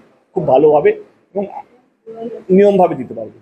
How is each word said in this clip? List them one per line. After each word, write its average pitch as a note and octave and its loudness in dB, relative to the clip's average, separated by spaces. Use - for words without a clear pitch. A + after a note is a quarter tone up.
খুব E3 -4
ভালোভাবে D3+ 4
এবং G3 -6
নিয়মভাবে F#3 2
দিতে B2 -12
পারবো। A2 -14